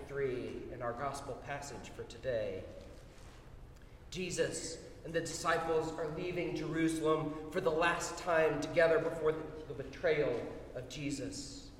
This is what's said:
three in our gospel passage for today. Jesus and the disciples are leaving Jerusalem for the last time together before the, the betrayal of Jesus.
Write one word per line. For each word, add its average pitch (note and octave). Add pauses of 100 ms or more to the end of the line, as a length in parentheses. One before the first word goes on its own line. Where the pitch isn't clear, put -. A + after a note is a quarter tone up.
three C3+ (100)
in -
our A#2
gospel B2+ (120)
passage C#3
for -
today. A2 (1500)
Jesus D#3+ (260)
and D#3+
the E3
disciples E3
are D#3+
leaving F3
Jerusalem D#3 (160)
for F#3
the D#3+
last E3+
time D#3+
together E3
before D#3
the, D#3 (260)
the C3
betrayal D3+ (400)
of -
Jesus. C#3 (140)